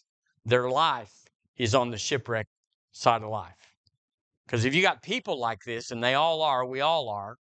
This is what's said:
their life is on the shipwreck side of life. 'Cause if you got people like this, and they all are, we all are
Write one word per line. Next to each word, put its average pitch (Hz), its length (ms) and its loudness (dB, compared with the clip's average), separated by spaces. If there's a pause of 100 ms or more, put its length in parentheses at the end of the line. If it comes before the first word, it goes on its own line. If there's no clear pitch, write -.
(440)
their 123 260 4
life 135 420 0 (440)
is 113 180 2
on 123 160 4
the 110 80 -6
shipwreck 117 480 -4 (460)
side 117 300 2
of 107 80 -8
life. - 460 -10 (680)
'Cause 117 180 0
if 135 100 0
you 180 80 4
got 190 200 2
people 190 360 -6
like 113 260 -4
this, 117 260 -8
and 117 140 -6
they 127 100 4
all 156 280 0
are, 135 240 0
we 131 140 -6
all 151 300 0
are 101 260 -10 (100)